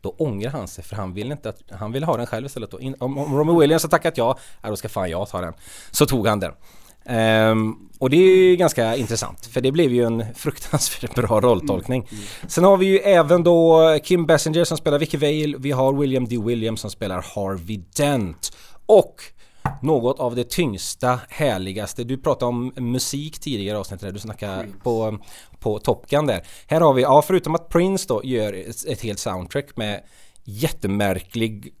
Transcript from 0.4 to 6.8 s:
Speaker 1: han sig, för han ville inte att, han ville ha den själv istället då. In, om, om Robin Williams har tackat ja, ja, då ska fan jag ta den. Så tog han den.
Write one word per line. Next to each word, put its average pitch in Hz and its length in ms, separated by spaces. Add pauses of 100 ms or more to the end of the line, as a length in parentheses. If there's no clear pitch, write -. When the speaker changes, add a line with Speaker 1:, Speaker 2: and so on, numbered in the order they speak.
Speaker 1:
han 98 100
sig, - 160
för - 120
han 95 180
ville 107 200
inte 143 160
att, - 120 (100)
han 104 200
ville 139 140
ha 156 120
den 120 80
själv 120 200
istället 123 260
då. - 80
In, 135 200
om, 135 180
om 139 200
Robin 165 220
Williams 156 240
har 160 60
tackat 165 280
ja, 127 200 (240)
ja, 107 80
då 107 60
ska 107 140
fan 92 200
jag 87 200
ta 92 120
den. 82 120 (380)
Så - 140
tog 120 220
han 104 120
den. 90 120 (540)